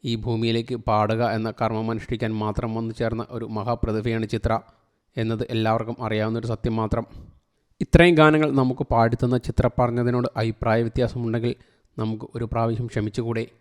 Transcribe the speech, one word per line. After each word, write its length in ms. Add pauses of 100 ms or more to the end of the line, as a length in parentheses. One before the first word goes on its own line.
ഈ 20 (140)
ഭൂമിയിലേക്ക് 500 (140)
പാടുക 320 (160)
എന്ന 140 (100)
കർമ്മം 320
അനുഷ്ഠിക്കാൻ 400 (100)
മാത്രം 340
വന്നു 220
ചേർന്ന 260 (120)
ഒരു 100 (100)
മഹാപ്രതിഭയാണ് 760
ചിത്ര 260 (640)
എന്നത് 200 (120)
എല്ലാവർക്കും 420 (100)
അറിയാവുന്നൊരു 460
സത്യം 280
മാത്രം. 260 (800)
ഇത്രയും 340
ഗാനങ്ങൾ 320 (100)
നമുക്ക് 300
പാടിത്തന്ന 560
ചിത്ര 180 (140)
പറഞ്ഞതിനോട് 500 (140)
അഭിപ്രായ 340 (120)
വ്യത്യാസമുണ്ടെങ്കിൽ 680 (480)
നമുക്ക് 320
ഒരു 180
പ്രാവശ്യം 400
ക്ഷമിച്ചുകൂടെ? 520 (160)